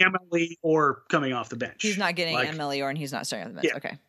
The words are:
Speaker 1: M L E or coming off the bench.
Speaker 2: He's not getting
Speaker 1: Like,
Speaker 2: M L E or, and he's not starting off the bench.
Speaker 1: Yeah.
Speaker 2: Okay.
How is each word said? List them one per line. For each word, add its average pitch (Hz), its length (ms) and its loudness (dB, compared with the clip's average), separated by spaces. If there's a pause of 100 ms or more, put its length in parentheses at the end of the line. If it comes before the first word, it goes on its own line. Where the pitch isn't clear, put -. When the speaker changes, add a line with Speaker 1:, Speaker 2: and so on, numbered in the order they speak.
Speaker 1:
M 185 100 4
L 170 240 -2
E 165 240 0
or 151 460 4
coming 143 240 2
off 117 160 -4
the 117 80 -10
bench. 117 260 -6
Speaker 2:
He's 202 160 0
not 175 160 2
getting 165 200 0
Speaker 1:
Like, 131 140 2
Speaker 2:
M 156 120 -6
L 143 120 -2
E 139 100 -2
or, 139 60 -2
and 143 100 -4
he's 139 140 -6
not - 140 -4
starting 104 220 -6
off - 60 -14
the 147 140 0
bench. - 40 0
Speaker 1:
Yeah. - 60 -8
Speaker 2:
Okay. - 200 -10 (100)